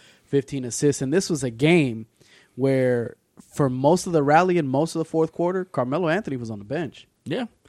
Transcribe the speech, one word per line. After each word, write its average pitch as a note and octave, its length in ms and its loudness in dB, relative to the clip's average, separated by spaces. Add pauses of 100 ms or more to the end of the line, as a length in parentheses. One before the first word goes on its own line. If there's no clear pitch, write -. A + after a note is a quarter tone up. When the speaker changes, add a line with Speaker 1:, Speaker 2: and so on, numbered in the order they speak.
(260)
Speaker 1:
fifteen C#3 400 -2
assists. C#3 380 0
And C3+ 100 -2
this F#3 160 0
was C#3+ 140 -2
a B2+ 80 -4
game B2+ 560 2 (480)
where, B2+ 640 0 (360)
for C#3+ 160 0
most C#3 380 2
of F3+ 60 -4
the D#3 100 4
rally F3 340 4
and D#3 100 0
most C#3 280 -2
of E3 40 -2
the D#3+ 60 -2
fourth D#3+ 260 0
quarter, F3+ 320 -2
Carmelo D3+ 460 -2
Anthony D#3+ 280 -2
was A#2 120 -8
on A2 80 -10
the G2+ 80 -16
bench. C#3 420 -8 (160)
Speaker 2:
Yeah. A3 220 -6 (240)